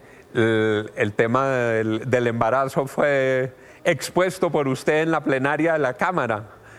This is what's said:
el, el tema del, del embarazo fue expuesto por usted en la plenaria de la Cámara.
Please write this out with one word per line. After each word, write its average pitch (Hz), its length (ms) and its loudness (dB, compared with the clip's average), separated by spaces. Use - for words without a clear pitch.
el, 110 640 0
el 104 180 -2
tema 123 340 2
del, 113 640 0
del 120 180 2
embarazo 127 600 0
fue 131 680 0
expuesto 175 680 0
por 147 160 0
usted 151 360 0
en 165 80 0
la 151 120 0
plenaria 147 500 0
de 156 60 0
la 127 140 0
Cámara. 123 560 -2